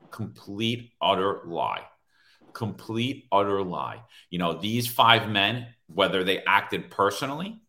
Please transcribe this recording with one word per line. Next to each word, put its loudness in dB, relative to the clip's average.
Complete, -6
utter 0
lie. -6
Complete, -6
utter 2
lie. -8
You -8
know, 0
these -4
five 6
men, 0
whether 2
they 0
acted 0
personally -2